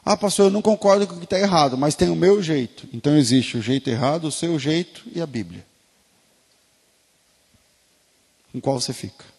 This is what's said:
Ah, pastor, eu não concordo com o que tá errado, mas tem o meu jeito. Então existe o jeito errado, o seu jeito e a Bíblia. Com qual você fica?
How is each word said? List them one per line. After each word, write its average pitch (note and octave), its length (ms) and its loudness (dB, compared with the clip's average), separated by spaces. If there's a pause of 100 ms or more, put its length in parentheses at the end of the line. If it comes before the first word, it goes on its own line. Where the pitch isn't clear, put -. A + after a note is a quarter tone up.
Ah, G3+ 100 0
pastor, G3+ 340 2
eu - 20 6
não G3+ 100 0
concordo G3+ 460 2
com F3 80 -16
o F3 60 -16
que E3+ 60 -14
tá F#3 140 -2
errado, D3+ 380 2
mas D3 160 0
tem F3 160 2
o E3+ 40 -2
meu F#3+ 280 4
jeito. D3 500 -4
Então D3 240 0
existe B2+ 400 2
o A#2 60 -4
jeito C3 260 -2
errado, C3 360 0
o D3+ 60 -4
seu E3 280 -4
jeito D#3 460 -4 (100)
e E3+ 80 -6
a E3 40 -6
Bíblia. G2+ 400 -10 (2750)
Com C3 80 -10
qual C3+ 180 -4
você B2 140 -6
fica? - 320 -14 (140)